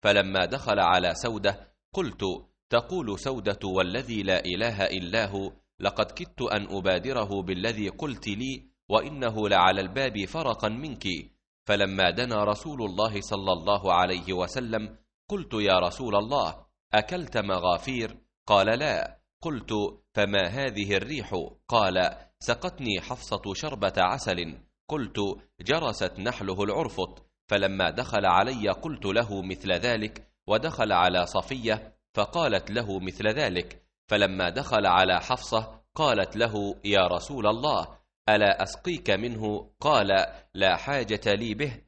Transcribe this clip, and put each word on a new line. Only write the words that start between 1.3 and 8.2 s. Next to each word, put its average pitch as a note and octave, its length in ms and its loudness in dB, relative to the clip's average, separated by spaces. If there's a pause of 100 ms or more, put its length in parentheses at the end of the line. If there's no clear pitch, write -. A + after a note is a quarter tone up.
قلت: C#3+ 300 -4 (460)
"تقول A#2 480 -2
سودة G#2+ 460 -4
والذي G2 580 -2
لا F#2 220 2
إله G2 420 -2
إلا F#2+ 400 -2
هو، G2 260 -6 (280)
لقد G2 300 -2
كدت - 320 -12
أن G2+ 340 -4
أبادره G2 680 -2
بالذي G2 460 -4
قلت C3+ 400 -8